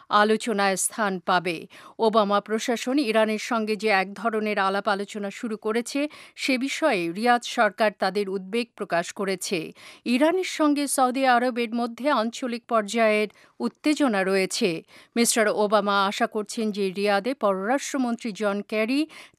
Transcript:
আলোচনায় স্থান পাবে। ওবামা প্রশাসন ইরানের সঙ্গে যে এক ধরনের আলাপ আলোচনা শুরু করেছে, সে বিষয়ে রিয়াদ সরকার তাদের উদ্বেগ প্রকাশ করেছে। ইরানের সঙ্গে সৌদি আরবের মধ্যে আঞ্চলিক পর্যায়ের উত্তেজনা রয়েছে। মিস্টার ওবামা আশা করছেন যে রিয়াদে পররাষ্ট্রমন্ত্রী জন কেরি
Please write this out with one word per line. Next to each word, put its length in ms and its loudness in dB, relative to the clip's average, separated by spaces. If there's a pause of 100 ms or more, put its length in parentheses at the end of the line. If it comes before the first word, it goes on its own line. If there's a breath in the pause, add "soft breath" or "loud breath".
আলোচনায় 680 2
স্থান 420 -2
পাবে। 480 -2 (320 loud breath)
ওবামা 420 4
প্রশাসন 580 -2
ইরানের 400 2
সঙ্গে 380 -2
যে 120 -2
এক 260 0
ধরনের 440 -2
আলাপ 300 0
আলোচনা 420 -4
শুরু 260 -8
করেছে, 520 -4 (280 loud breath)
সে 220 0
বিষয়ে 540 0
রিয়াদ 300 2
সরকার 560 0
তাদের 300 -2
উদ্বেগ 380 -4 (100)
প্রকাশ 360 -4
করেছে। 600 -4 (320 loud breath)
ইরানের 540 2
সঙ্গে 280 2
সৌদি 400 0
আরবের 480 2
মধ্যে 360 -2
আঞ্চলিক 580 -2
পর্যায়ের 600 2 (320 soft breath)
উত্তেজনা 640 2
রয়েছে। 580 0 (340 loud breath)
মিস্টার 320 4
ওবামা 580 2
আশা 200 0
করছেন 460 -4
যে 180 -2
রিয়াদে 500 0
পররাষ্ট্রমন্ত্রী 920 -2
জন 300 -2
কেরি 440 0 (320 loud breath)